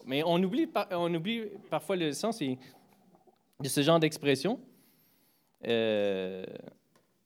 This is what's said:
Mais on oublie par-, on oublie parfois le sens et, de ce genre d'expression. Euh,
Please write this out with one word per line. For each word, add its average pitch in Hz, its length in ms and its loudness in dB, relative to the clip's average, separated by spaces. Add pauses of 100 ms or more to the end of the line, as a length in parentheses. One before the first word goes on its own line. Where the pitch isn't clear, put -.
Mais 131 200 0
on 175 180 4
oublie 226 240 0
par-, - 260 -2
on 175 220 0
oublie 220 280 -2 (280)
parfois 160 260 0
le 160 160 0
sens 214 300 -2
et, 131 160 -2 (1040)
de 131 80 -4
ce 139 140 0
genre 165 160 6
d'expression. 156 640 0 (1040)
Euh, 101 800 0 (800)